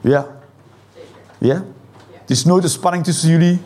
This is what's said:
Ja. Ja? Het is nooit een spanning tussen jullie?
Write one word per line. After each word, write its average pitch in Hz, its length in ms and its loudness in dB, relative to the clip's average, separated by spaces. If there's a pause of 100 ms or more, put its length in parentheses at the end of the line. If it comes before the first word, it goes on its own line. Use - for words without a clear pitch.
Ja. 139 240 0 (1120)
Ja? - 160 2 (680)
Het - 80 -20
is 127 160 -2
nooit 180 180 4
een 165 60 -2
spanning 175 340 -4
tussen 165 260 -2
jullie? 175 360 2